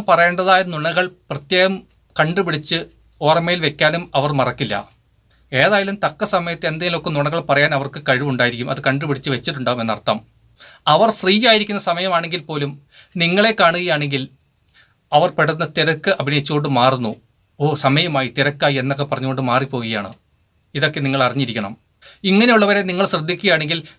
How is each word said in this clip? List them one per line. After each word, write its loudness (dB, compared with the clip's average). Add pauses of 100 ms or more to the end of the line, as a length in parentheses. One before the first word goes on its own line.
പറയേണ്ടതായ 4
നുണകൾ -2 (240)
പ്രത്യേകം 0 (400)
കണ്ടുപിടിച്ച് -2 (420)
ഓർമ്മയിൽ 2
വെക്കാനും 0 (120)
അവർ 0
മറക്കില്ല. -2 (760)
ഏതായാലും 2
തക്ക -4
സമയത്ത് -2
എന്തെങ്കിലുമൊക്കെ -4
നുണകൾ -2
പറയാൻ 2
അവർക്ക് -4 (100)
കഴിവുണ്ടായിരിക്കും. 0
അത് -6
കണ്ടുപിടിച്ച് -2
വെച്ചിട്ടുണ്ടാവും -4
എന്നർത്ഥം. -2 (720)
അവർ 4
ഫ്രീ 2 (120)
ആയിരിക്കുന്ന 2
സമയമാണെങ്കിൽ -2
പോലും -6 (460)
നിങ്ങളെ 4
കാണുകയാണെങ്കിൽ 2 (880)
അവർ 4
പെടുന്ന -2 (120)
തിരക്ക് 0
അഭിനയിച്ചുകൊണ്ട് -2
മാറുന്നു. 2 (480)
"ഓ, 0
സമയമായി, 0
തിരക്കായി" 0
എന്നൊക്കെ -2
പറഞ്ഞുകൊണ്ട് -4
മാറിപ്പോവുകയാണ്. -2 (640)
ഇതൊക്കെ -2
നിങ്ങൾ 0
അറിഞ്ഞിരിക്കണം. -2 (500)
ഇങ്ങനെയുള്ളവരെ 4
നിങ്ങൾ -2
ശ്രദ്ധിക്കുകയാണെങ്കിൽ -2 (200)